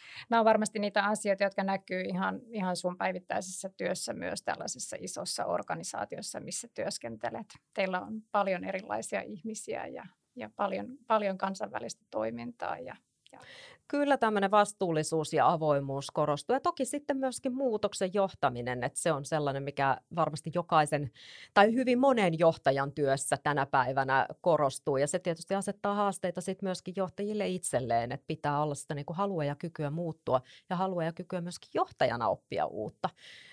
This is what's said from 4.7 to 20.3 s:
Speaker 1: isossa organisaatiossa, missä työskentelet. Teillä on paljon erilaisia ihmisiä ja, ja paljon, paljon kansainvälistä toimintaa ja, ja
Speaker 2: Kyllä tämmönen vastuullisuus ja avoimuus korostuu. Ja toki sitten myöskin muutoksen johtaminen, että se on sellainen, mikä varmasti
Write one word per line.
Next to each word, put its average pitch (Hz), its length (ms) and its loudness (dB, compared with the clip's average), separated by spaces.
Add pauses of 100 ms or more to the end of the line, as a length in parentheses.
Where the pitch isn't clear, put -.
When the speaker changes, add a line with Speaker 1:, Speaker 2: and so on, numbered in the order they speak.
Speaker 1:
isossa 185 460 -6
organisaatiossa, - 920 -6
missä 156 340 -10
työskentelet. 117 720 -8 (260)
Teillä 190 280 -2
on 220 200 -10 (100)
paljon 190 320 0
erilaisia 202 580 -6
ihmisiä - 680 -8
ja, - 180 -12 (300)
ja 220 200 -10
paljon, 202 320 -4 (200)
paljon 208 300 2
kansainvälistä - 720 -6
toimintaa - 680 -6
ja, - 160 -12 (360)
ja - 80 -20 (500)
Speaker 2:
Kyllä 285 280 4
tämmönen 208 340 2
vastuullisuus 165 800 2
ja 139 180 6
avoimuus 139 600 0
korostuu. 151 420 0
Ja 269 60 2
toki 302 260 0
sitten 285 320 -4
myöskin 262 380 -2
muutoksen 214 580 0
johtaminen, 123 680 0
että - 160 -2
se 170 120 2
on 139 140 -2
sellainen, 143 380 0
mikä 139 340 2 (180)
varmasti 156 380 0